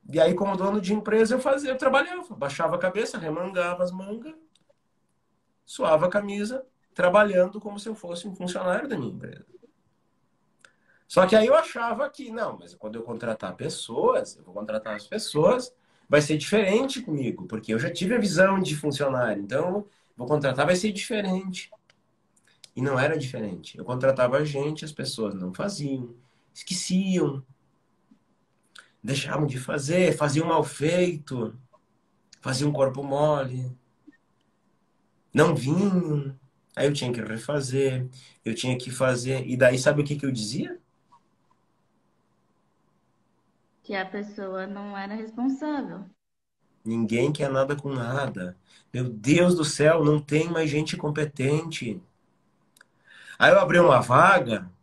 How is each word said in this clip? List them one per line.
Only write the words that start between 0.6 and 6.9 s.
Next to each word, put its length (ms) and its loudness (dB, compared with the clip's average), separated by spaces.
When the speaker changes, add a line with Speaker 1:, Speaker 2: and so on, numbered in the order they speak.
Speaker 1:
de 140 0
empresa, 400 2
eu 60 -2
fazia, 300 0
eu 60 -2
trabalhava, 580 0
baixava 420 -4
a 20 -4
cabeça, 400 -4
remangava 680 -4
as 60 -4
mangas, 440 -12
suava 400 2
a 40 2
camisa, 540 -4